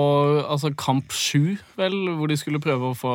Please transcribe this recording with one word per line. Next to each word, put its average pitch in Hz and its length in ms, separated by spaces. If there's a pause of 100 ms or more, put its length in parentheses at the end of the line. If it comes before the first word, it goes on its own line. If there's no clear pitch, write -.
(420)
altså, 147 320
kamp 135 400
sju, 151 400 (240)
vel, 190 160 (240)
hvor 151 80
de 151 100
skulle 151 220
prøve 127 320
å 123 80
få 127 160